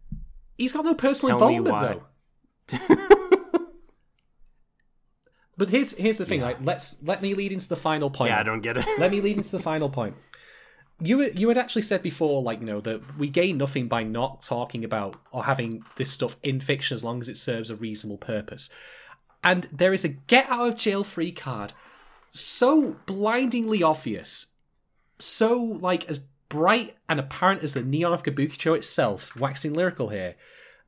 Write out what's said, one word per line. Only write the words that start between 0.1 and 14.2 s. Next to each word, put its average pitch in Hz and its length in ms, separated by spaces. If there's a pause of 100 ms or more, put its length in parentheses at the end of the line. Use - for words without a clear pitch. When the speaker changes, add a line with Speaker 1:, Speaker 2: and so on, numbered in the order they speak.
Speaker 1:
He's 254 140
got 302 140
no 330 100
personal 269 420
Speaker 2:
tell 220 120
me 339 80
Speaker 1:
involvement, - 440 (680)
Speaker 2:
why. 254 80 (100)
Speaker 1:
though. - 100 (640)
Speaker 2:
<laughs> - 80 (1900)
Speaker 1:
But 190 140
here's, 254 260
here's 214 220
the 185 60
thing, 151 160
Speaker 2:
Yeah. 120 60
Speaker 1:
like, 123 140
let's, - 420
let 190 180
me 196 120
lead 196 180
into 190 160
the 175 80
final 151 360
point. 120 180
Speaker 2:
Yeah, 110 100
I 110 40
don't 110 180
get 117 160
it. 123 140
<laughs> 427 80
Speaker 1:
Let 180 120
me 202 100
lead 208 160
into 202 200
the 180 60
final 156 260
point. 120 260 (840)
You, 233 320
you 208 160
had 233 100
actually 247 240
said 202 220
before, 143 400
like, 113 160
you 117 80
know, 104 140
that 113 360
we 147 120
gain 175 280
nothing 135 300
by 117 160
not 117 400